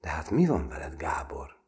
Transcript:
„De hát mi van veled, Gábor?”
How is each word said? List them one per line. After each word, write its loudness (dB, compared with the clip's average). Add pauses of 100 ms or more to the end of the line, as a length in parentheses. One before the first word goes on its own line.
„De -8
hát -4
mi 6
van 2
veled, -8
Gábor?” -4 (100)